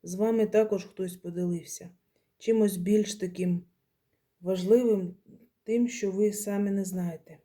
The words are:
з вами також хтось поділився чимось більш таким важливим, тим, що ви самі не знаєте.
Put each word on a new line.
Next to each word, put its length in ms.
з 120
вами 320
також 380
хтось 320
поділився 720
чимось 380
більш 380
таким 500
важливим, 760
тим, 240
що 220
ви 220
самі 380
не 140
знаєте. 600